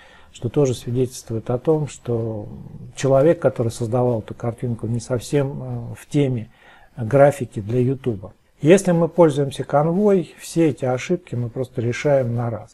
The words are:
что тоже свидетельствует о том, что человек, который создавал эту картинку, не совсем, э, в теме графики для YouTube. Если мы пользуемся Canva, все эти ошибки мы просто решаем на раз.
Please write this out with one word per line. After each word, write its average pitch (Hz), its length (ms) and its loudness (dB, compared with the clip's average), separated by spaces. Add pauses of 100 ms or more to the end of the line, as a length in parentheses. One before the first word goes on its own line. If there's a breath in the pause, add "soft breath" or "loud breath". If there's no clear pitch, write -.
(320 loud breath)
что - 160 -8
тоже 135 240 2
свидетельствует 120 800 -4
о 123 80 0
том, 156 280 0
что 113 640 -6 (480)
человек, 135 440 4
который 123 280 0
создавал 120 520 -2
эту - 140 -10
картинку, 117 520 -6
не 117 140 -2
совсем, 139 600 -4
э, 120 360 -10
в - 100 -20
теме 131 400 0 (480 soft breath)
графики 135 640 2
для 113 200 -2
YouTube. 120 520 -2 (300)
Если 185 300 6
мы 165 160 2
пользуемся 139 560 2
Canva, 180 640 2 (120)
все 165 320 2
эти 127 160 -4
ошибки 127 480 -4
мы 120 160 -4
просто 127 320 -6
решаем 123 520 0
на 120 140 -2
раз. 104 260 -10